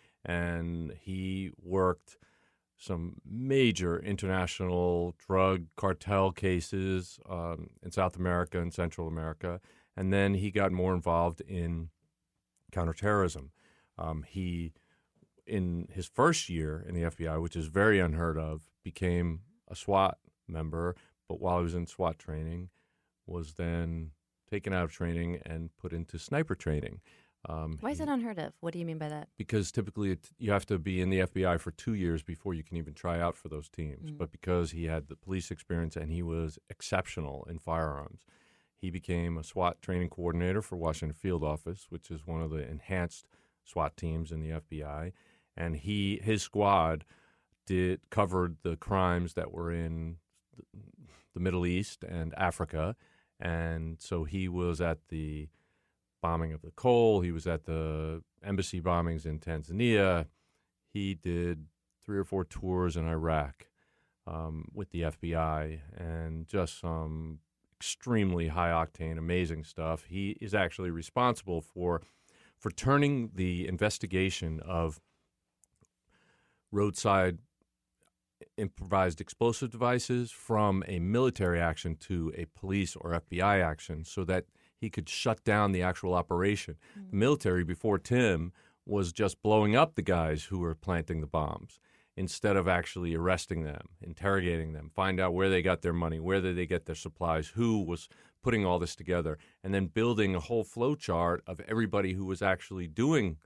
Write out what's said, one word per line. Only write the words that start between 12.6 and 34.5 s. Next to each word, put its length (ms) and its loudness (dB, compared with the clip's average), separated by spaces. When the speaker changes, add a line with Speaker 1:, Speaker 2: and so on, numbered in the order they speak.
Speaker 1:
counterterrorism. 800 0
Um, 300 -6
he, 460 -4
in 460 -2
his 160 -8
first 420 2
year 380 -4
in 80 -6
the 80 0
F 140 -2
B 100 -4
I, 100 -2
which 180 -4
is 120 -4
very 320 6
unheard 380 2
of, 240 -4
became 580 0
a 80 -12
swat 420 2
member. 480 -2
But 120 -6
while 200 2
he 40 2
was 120 0
in 120 -2
swat 320 -2
training, 500 -8
was 280 -8
then 580 -2
taken 240 -4
out 100 2
of 80 -2
training 540 -2
and 320 -8
put 160 -8
into 260 -6
sniper 360 -2
training. 440 -2
Um, 320 -4
Speaker 2:
Why 100 -2
is 80 -6
Speaker 1:
he 60 -2
Speaker 2:
that 60 -2
unheard 260 -2
of? 220 -6
What 140 -6
do 60 -8
you 60 -4
mean 140 -6
by 100 -6
that? 280 -8
Speaker 1:
Because 340 0
typically 400 -2
it, 260 -4
you 140 -2
have 160 2
to 100 0
be 240 0
in 80 2
the 120 4
F 120 0
B 120 2
I 120 4
for 140 -6
two 220 -4
years 300 0
before 300 -8
you 100 -6
can 140 -8
even 160 -8
try 260 -2
out 160 0
for 140 -18
those 200 -10
teams. 420 -8
Speaker 2:
Mm. 60 -12
Speaker 1:
But 140 -6
because 400 0